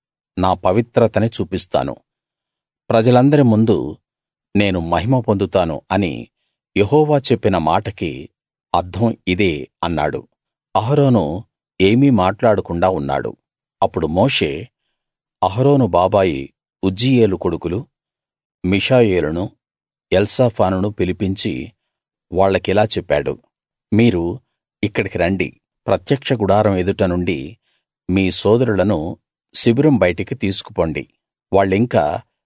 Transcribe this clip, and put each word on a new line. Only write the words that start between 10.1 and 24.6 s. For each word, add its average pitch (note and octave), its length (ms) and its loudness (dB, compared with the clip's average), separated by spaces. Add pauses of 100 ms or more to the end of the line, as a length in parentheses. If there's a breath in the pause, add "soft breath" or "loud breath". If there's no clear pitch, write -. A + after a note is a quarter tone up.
అహరోను A2+ 680 0 (360)
ఏమీ A#2+ 300 4
మాట్లాడకుండా F#2 760 0
ఉన్నాడు. C#2 480 -4 (460)
అప్పుడు F2+ 240 0
మోషే F2+ 640 -2 (760)
అహరోను B2+ 440 2
బాబాయి F2 680 0 (300)
ఉజ్జీయేలు G#2 520 2
కొడుకులు F2 540 -6 (720)
మిషాయేలును, F#2 840 0 (600)
ఎల్సాఫానును G2+ 800 0
పిలిపించి F#2 840 -4 (600)
వాళ్ళకిలా F#2+ 520 2
చెప్పాడు, D2 540 -2 (540)
"మీరు G2+ 480 0 (440)